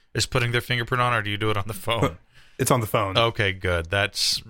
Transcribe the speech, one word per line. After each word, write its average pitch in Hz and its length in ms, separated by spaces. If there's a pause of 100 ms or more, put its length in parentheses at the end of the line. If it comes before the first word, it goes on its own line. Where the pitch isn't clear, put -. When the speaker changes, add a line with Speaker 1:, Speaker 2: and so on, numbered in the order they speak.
(140)
Speaker 1:
is 113 120
putting 120 240
their 120 100
fingerprint 123 400
on, 123 120
or 113 100
do 101 80
you 104 80
do 107 120
it 104 60
on 98 120
the 110 60
phone? 107 480
Speaker 2:
<laughs> - 60 (300)
It's 131 120
on 131 120
the 107 40
phone. 98 300
Speaker 1:
Okay, 117 380
good. 87 340
That's, 101 600